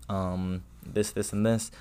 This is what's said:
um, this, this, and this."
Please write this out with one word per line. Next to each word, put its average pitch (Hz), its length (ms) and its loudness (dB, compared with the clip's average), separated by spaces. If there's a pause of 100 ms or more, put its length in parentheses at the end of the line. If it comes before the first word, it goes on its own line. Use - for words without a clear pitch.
um, 92 540 0 (240)
this, 104 240 0
this, - 220 -4
and 104 120 2
this." 113 260 4 (100)